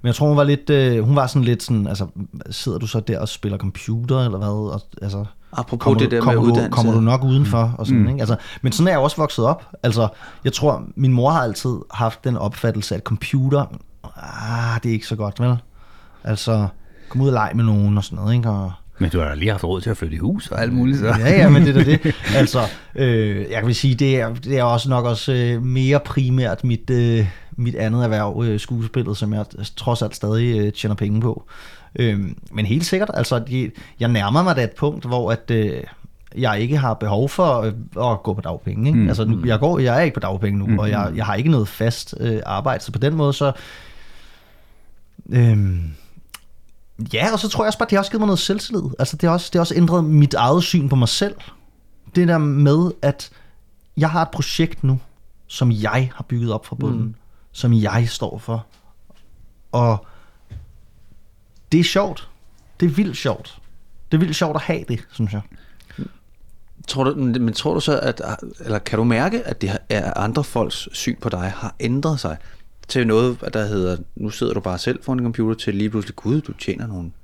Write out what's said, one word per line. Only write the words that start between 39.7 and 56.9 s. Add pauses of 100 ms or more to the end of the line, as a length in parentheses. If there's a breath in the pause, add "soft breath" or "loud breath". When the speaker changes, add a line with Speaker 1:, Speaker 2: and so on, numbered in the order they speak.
Speaker 1:
jeg
er
ikke
på
dagpenge
nu,
Speaker 3:
Mm.
Speaker 1:
og
jeg,
jeg
har
ikke
noget
fast,
øh,
arbejde,
så
på
den
måde,
så, (1800 loud breath)
øhm, (1300 soft breath)
ja,
og
så
tror
jeg
også
bare,
det
har
også
givet
mig
noget
selvtillid. (160)
Altså,
det
har
også,
det
har
også
ændret
mit
eget
syn
på
mig
selv. (800)
Det
der
med, (100)
at (680 soft breath)
jeg
har
et
projekt
nu, (480)
som
jeg
har
bygget
op
fra
bunden,